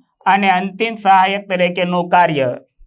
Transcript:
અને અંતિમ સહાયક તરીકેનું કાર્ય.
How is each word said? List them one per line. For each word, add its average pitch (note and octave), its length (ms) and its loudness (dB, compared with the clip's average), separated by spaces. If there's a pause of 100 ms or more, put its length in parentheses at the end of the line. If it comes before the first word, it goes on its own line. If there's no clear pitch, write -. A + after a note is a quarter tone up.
(260)
અને G3 240 2
અંતિમ F#3+ 440 -4
સહાયક G3 540 2
તરીકેનું F3+ 600 -2
કાર્ય. E3+ 400 2 (380)